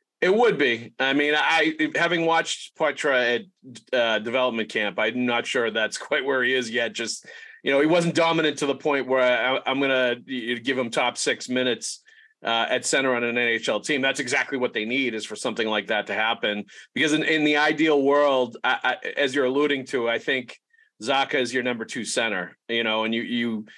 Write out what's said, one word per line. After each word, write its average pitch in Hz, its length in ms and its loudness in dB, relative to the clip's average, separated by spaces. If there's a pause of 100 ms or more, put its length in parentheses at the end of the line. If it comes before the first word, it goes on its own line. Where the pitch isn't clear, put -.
(200)
It 185 120 4
would 214 240 4
be. 117 440 0
I 135 140 2
mean, 147 220 2
I, 156 380 2 (220)
having 165 300 0
watched - 520 0
Poitras 131 640 2 (520)
at, 131 60 2
uh, 113 220 2
development 117 480 0
camp, 104 320 -2
I'm 120 260 0
not 117 200 0
sure 113 260 0
that's 110 260 -2
<laughs> - 100 -12
quite 143 160 0
where 135 200 0
he 127 100 2
is 123 160 -2
yet. 117 220 -2
Just, 110 340 -8 (380)
you 139 80 0
know, 139 80 4
he 151 60 6
wasn't 170 280 2
dominant 160 440 2
to 151 80 0
the 135 100 0
point 139 320 -2
where 131 120 4
I, 123 460 4
I'm 131 140 0
gonna 127 340 2 (480)
give 127 160 -2
him 120 120 -2
top 123 280 -2
six 127 300 -2
minutes, 127 540 -2 (420)
uh, 117 260 0
at 123 140 0
center 135 320 2
on 120 80 0
an 120 120 -2
N 120 120 2
H 117 200 0
L 107 120 0
team. 143 200 -2
That's 135 200 0
exactly 131 380 -2
what 123 140 -2
they 107 120 -4
need, 123 300 -2
is 107 120 -6
for 110 80 -10
something 113 320 -4
like 107 220 -2
that 104 180 0
to 101 80 -6
happen. 110 520 -2 (280)
Because 156 200 2
in, 156 100 0
in 156 180 2
the 151 140 2
ideal 151 440 2
world, 135 640 4
I, 127 160 0 (260)
I, - 120 -6
as 135 180 0
you're 139 120 2
alluding 139 400 0
to, 117 220 -2
I 117 120 0
think 131 360 -4 (460)
Zacha 135 380 0
is 120 120 -2
your 123 120 -2
number 117 200 -4
two 110 200 -8
center, 104 520 -2 (120)
you 117 160 0
know, 110 180 0
and 113 100 0
you, 117 100 -2
you, 113 440 -2 (120)